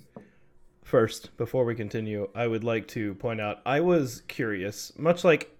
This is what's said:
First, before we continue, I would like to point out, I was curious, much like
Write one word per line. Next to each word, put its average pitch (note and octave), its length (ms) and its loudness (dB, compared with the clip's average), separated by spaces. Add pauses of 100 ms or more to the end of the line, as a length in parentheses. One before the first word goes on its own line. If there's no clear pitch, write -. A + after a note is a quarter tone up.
(840)
First, - 560 0
before B2 260 0
we A#2 100 0
continue, G#2+ 600 -4
I A#2 120 0
would A2+ 160 0
like A2+ 260 0
to G#2 260 -4
point A2+ 260 -4
out, G#2 260 -4
I C#3+ 140 2
was E3 480 2
curious, G#2 720 -4
much E3+ 260 2
like D#3 340 4